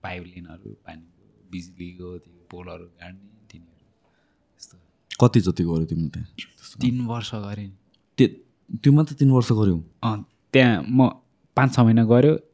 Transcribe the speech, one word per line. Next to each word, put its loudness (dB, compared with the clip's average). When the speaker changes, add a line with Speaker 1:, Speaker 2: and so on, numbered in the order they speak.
Speaker 1:
पाइप -12
लाइनहरू, -20
पानीको, -20
बिजुलीको -16
त्यो -20
पोलहरू -18
गाड्ने, -20
तिनीहरू। -20
यस्तो। -20
Speaker 2:
कति 4
जति -4
गर्यो -2
तिमीले -6
त्यहाँ? -14
Speaker 1:
तिन -2
वर्ष -8
गरेँ -10
नि। -18
Speaker 2:
त्यो, 6
त्यो 4
मात्र 2
तिन 2
वर्ष 2
गर्यौ? 2
Speaker 1:
अँ, -6
त्यहाँ 2
म 2
पाँच 2
छ 2
महिना 6
गर्यो 4